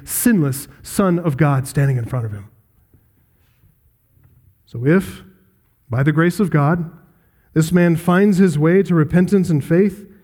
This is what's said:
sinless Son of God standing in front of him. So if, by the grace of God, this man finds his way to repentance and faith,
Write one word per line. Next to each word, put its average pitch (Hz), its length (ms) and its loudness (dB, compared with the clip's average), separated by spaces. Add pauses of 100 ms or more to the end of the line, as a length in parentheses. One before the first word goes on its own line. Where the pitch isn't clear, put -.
sinless 156 640 -2 (140)
Son 185 360 0
of 165 180 -2
God 139 300 0
standing 139 300 -2
in 120 80 -6
front 117 220 -6
of 104 60 -10
him. 98 180 -16 (2250)
So 120 200 -10
if, 185 360 0 (680)
by 120 120 -2
the 151 100 2
grace 165 260 0
of 190 120 0
God, 156 400 0 (640)
this 160 180 0
man 175 240 4
finds 185 420 2
his 180 200 2
way 165 260 2
to 180 100 -2
repentance 180 560 2
and 147 140 0
faith, 190 420 0 (180)